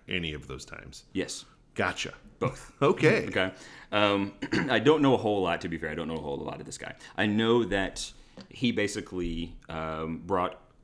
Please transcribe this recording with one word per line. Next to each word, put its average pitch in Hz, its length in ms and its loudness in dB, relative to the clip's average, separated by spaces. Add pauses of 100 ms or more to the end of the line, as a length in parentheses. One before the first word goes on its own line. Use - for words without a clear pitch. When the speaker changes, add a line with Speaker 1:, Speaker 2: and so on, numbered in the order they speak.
Speaker 1:
any 85 260 -4
of 67 140 -10
those 65 160 -10
times"? - 480 -18
Speaker 2:
Yes. - 320 -4 (320)
Speaker 1:
Gotcha. - 380 -2 (260)
Speaker 2:
Both. - 380 -4
Speaker 1:
<laughs> - 40 0
Okay. 185 460 4
Speaker 2:
Okay. 95 240 0 (400)
Um, 101 400 4 (200)
<clears throat> 165 180 2
I 117 100 4
don't 147 220 6
know 139 120 6
a 110 40 4
whole 104 260 2
lot, 85 180 0
to 92 60 -6
be 82 100 -4
fair. 78 120 -4
I 76 60 -6
don't 82 120 -4
know 80 80 -4
a 80 60 -6
whole 73 160 -4
lot - 240 -8
of - 40 -14
this - 120 -12
guy. - 180 -12 (220)
I - 80 2
know 113 400 6
that 95 440 -2 (400)
he 120 220 0
basically, 90 840 -2 (100)
um, 80 580 -6
brought 92 360 0 (220)